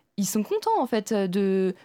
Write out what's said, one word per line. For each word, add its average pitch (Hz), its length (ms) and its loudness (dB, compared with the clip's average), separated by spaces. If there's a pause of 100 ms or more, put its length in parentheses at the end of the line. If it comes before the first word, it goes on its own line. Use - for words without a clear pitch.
(180)
ils 202 80 0
sont 214 180 0
contents, 427 380 0
en 254 60 0
fait, 220 260 -2
euh, 196 140 0
de, 190 460 0 (120)